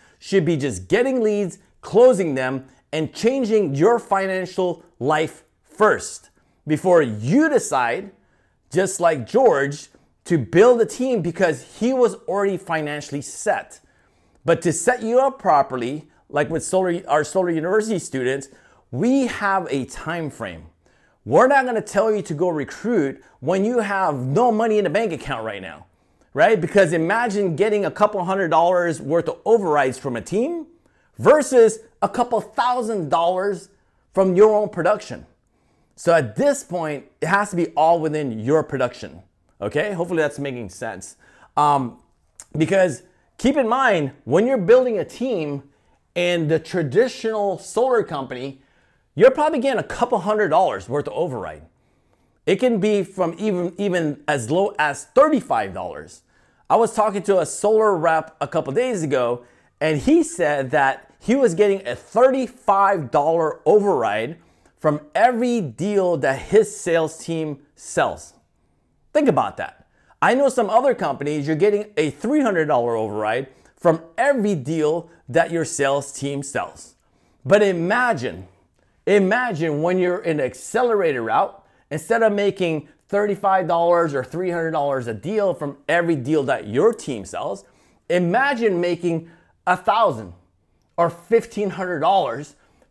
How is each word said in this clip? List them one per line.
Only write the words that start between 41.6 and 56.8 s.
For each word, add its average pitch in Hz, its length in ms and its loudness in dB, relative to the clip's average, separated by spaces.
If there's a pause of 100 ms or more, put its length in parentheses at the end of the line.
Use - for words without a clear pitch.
because 165 460 0 (360)
keep 277 180 2
in 262 100 2
mind, 214 460 0 (120)
when 175 220 2
you're 262 120 0
building 226 400 4
a 160 60 -4
team 160 600 -6 (500)
in 175 340 0
the 160 100 2
traditional 202 1000 -2
solar 240 440 0
company, 135 600 -10 (520)
you're 220 180 8
probably 302 260 0
getting 240 220 0
a - 60 -6
couple - 320 -2
hundred 208 300 0
dollars 143 400 0
worth 135 200 -4
of 104 60 -8
override. 104 480 -6 (840)
It 190 100 2
can 240 220 2
be 202 240 2
from 170 360 -4
even, 180 380 -2
even 175 520 -2
as 131 220 -4
low 190 280 0
as 147 280 -4
thirty-five 147 680 2
dollars. 85 480 -12 (480)
I 156 60 6
was 220 180 2